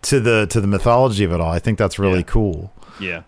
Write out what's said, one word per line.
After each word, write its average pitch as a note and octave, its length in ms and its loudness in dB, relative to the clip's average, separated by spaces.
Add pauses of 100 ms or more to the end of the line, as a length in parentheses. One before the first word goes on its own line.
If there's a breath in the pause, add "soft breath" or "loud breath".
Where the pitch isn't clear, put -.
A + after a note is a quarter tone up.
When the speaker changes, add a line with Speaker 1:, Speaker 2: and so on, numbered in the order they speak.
Speaker 1:
To C#3+ 160 2
the, A2 320 2
to A#2 100 0
the G2 60 -2
mythology A2+ 560 2
of F2 80 0
it E2+ 100 -2
all, E2 100 -2
I E2+ 80 -2
think A2 180 -2
that's G2 200 -2
really F#2+ 220 0
Speaker 2:
Yeah. F2 40 -2
Speaker 1:
cool. G2 500 -4 (260 loud breath)
Speaker 2:
Yeah. F2 280 -8